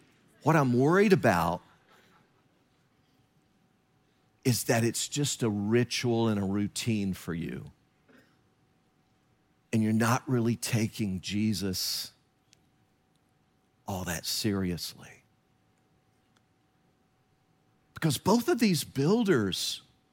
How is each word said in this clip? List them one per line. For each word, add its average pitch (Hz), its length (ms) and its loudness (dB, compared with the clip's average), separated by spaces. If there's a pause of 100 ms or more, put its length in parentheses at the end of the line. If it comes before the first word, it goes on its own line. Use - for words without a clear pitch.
(420)
What 160 140 4
I'm 123 220 4
worried 185 340 4
about 87 500 2 (2750)
is 120 200 0
that 117 200 2
it's - 240 -2
just 143 340 -4
a 117 80 2
ritual 113 800 0
and 104 120 0
a 98 40 -2
routine 101 720 -2
for 85 200 -10
you. 73 360 -8 (2000)
And 110 100 2
you're 110 100 2
not 113 360 0
really 120 280 0
taking 104 640 -4
Jesus 98 920 -4 (1800)
all 92 160 -6
that 85 220 -8
seriously. 95 840 -4 (2750)
Because 151 220 0
both 233 320 2
of 349 100 2
these 190 240 2
builders 147 1000 0 (300)